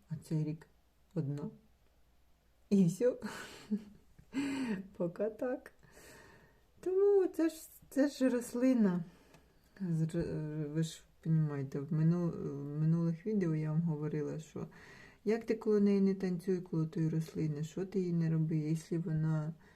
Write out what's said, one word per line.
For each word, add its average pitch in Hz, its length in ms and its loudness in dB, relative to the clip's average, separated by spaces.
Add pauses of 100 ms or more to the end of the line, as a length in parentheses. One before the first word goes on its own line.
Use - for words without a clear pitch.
а 160 60 -8
цей 156 280 -4
рік 151 240 -8 (460)
одна. 147 360 -4 (1200)
І 196 160 6
все. 240 320 2 (840)
<laughs> 262 960 -6
Поки 185 320 -2
так. 254 420 -6 (1080)
Тому 392 480 4
це 320 220 0
ж, 320 60 -10 (340)
це 285 200 4
ж 262 200 0
рослина. 233 720 2 (800)
Зр-, 160 840 -2
ви 156 160 -2
ж - 200 -10 (180)
понімаєте, 147 580 0
в 143 140 -6
мину-, 165 360 2
в 143 500 -6
минулих 165 460 0
відео 190 300 0
я 156 160 -2
вам 156 100 2
говорила, 151 580 -2
що - 280 -12 (560)
як 226 220 0
ти 226 100 2
коло 214 240 2
неї 202 220 6
не 196 140 4
танцюй, 185 460 -2
коло 160 240 -2
тої 160 240 0
рослини, 156 540 -2
що 180 220 -6
ти 190 160 -2
їй 175 120 0
не 165 180 2
роби, 160 260 2
якщо 160 420 -2
вона 156 540 0 (220)